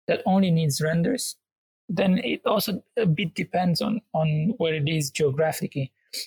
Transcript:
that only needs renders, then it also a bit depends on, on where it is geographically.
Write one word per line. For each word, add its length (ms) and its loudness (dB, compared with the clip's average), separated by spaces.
that 180 0
only 260 4
needs 300 2
renders, 540 -2
then 300 2
it 280 -4
also 380 0
a 80 2
bit 300 0
depends 460 0
on, 200 -2
on 440 0
where 160 0
it 160 -2
is 220 -2
geographically. 840 -2